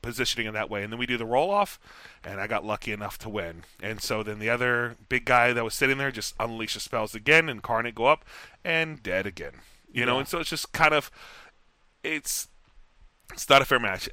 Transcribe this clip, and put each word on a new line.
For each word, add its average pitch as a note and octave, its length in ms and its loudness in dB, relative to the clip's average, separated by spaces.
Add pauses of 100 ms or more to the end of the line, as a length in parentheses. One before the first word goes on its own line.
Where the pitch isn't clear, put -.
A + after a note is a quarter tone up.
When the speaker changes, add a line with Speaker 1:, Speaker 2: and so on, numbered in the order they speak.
Speaker 1:
positioning A#2 440 -2
him G#2+ 80 -6
that G#2+ 160 -4
way. G2+ 140 -4
And G#2+ 80 -8
then A#2 80 -8
we B2 60 -2
do B2 100 -2
the A2+ 100 -4
roll-off, F#3 540 2 (420)
and G2 180 -10
I G2+ 60 -4
got G#2+ 180 -2
lucky G#2+ 280 -4
enough G#2 260 -8
to - 100 -12
win. E2+ 360 -6 (180)
And G#2 180 -6
so A2 220 -2
then G#2+ 160 -8
the G#2+ 120 -4
other A#2+ 460 0 (120)
big B2 160 0
guy B2 280 6
that A#2 120 0
was A2+ 100 -4
sitting C3+ 240 2
there C#3 140 -2
just - 260 -8
unleashes A2+ 440 -4
spells A2 340 -4
again, D#3 320 4
Incarnate A#2 480 -2
go A2+ 100 0
up, D#3 180 4 (400)
and D#3+ 380 -2
dead F#2+ 240 0
again. E2 280 -10 (380)
You B2 140 0
know, B2 80 4
Speaker 2:
Yeah. B2+ 60 2
Speaker 1:
and C#3 80 -6
so F3 100 -4
it's D#3+ 120 -4
just - 220 -6
kind D#3 220 4
of, D3 160 0 (920)
it's, - 460 -4 (840)
it's - 160 -10
not C#3 140 10
a - 20 2
fair B2+ 160 4
match. G2 320 -2